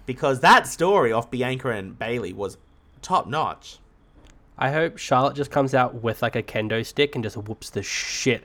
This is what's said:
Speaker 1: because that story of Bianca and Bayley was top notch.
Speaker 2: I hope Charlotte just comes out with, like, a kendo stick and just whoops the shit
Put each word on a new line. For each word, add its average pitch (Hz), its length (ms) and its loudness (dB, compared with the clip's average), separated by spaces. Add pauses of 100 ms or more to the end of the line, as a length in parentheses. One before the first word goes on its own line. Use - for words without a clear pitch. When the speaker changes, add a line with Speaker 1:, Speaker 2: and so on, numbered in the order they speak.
Speaker 1:
because 131 340 -2
that 208 280 8
story 165 440 2
of 113 180 0
Bianca 127 400 -2
and 95 280 -6
Bayley 113 340 -4
was 101 240 -6 (460)
top - 240 0
notch. 131 520 -6 (840)
Speaker 2:
I 131 120 0
hope 160 260 -2
Charlotte 135 380 2
just 143 140 -4
comes 139 240 2
out 123 280 0
with, 113 200 -2
like, 117 140 0
a 117 60 0
kendo 110 420 -2
stick 143 300 0
and 127 100 -4
just 104 120 -8
whoops 107 340 -12
the 101 120 -4
shit - 640 -2